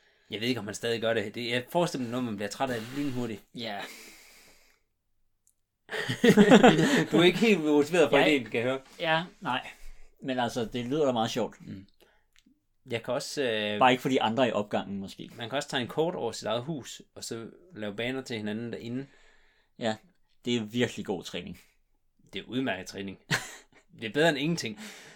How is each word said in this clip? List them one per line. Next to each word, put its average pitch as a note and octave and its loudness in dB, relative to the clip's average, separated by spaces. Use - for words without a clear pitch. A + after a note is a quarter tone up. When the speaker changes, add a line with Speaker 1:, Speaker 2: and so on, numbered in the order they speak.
Speaker 1:
Jeg G#2 -8
ved A#2 -2
ikke, B2 -2
om G2+ -8
han G#2 -6
stadig A#2 -4
gør A2+ 0
det. G#2 -2
Det, A#2 -6
jeg B2 -2
forestiller E3 0
mig A2+ -6
noget, B2 -4
man A2+ -4
bliver G#2 -6
træt C3+ -4
af A#2+ -4
lynhurtigt. B2 -4
Speaker 2:
Ja. A2 -8
Speaker 1:
<laughs> G3+ 6
Du D3+ 4
er E3 8
ikke F3+ 6
helt G#3 4
motiveret D3+ 4
for C#3 4
Speaker 2:
Jeg D3+ 6
Speaker 1:
ideen, C3 0
kan A#2+ -2
jeg A#2+ 0
høre. C3+ -2
Speaker 2:
Ja, D#3+ 0
nej. B2+ -4
Men B2+ -4
altså, A#2+ -2
det A#2+ -6
lyder D3 0
da C3 2
meget A#2 0
sjovt. - -4
Speaker 1:
Mm. G2 -14
Jeg A#2 -4
kan B2 -4
også, C#3+ -4
øh, G#2+ -2
Speaker 2:
Bare B2+ 8
ikke B2+ 2
for D3 -2
de C3 2
andre A#2 2
i G#2+ 0
opgangen, G2+ -4
måske. - -12
Speaker 1:
man A#2+ -10
kan B2+ -6
også D3 -6
tegne B2+ -4
kort E3 -2
over A2+ -4
sit A#2 -10
eget A#2+ -2
hus, D3 -10
og - -14
så A2+ -8
lave G#2 -8
baner B2+ -4
til B2+ -8
hinanden G#2+ -6
derinde. B2 -8
Speaker 2:
Ja, A2 -2
det A#2+ 0
er A#2 -2
virkelig A2 -4
god F2 -4
træning. F2 -12
Speaker 1:
Det G2 -10
er F#2+ -10
udmærket A2 -4
træning. G2 -10
<laughs> - -20
Det A#2 -6
er G#2 -8
bedre D#3 4
end D3 0
ingenting. C#3+ -4